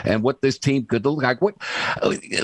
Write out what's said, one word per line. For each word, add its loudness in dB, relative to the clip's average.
and 2
what 0
this 2
team 0
could -2
look 0
like. 0
What, 0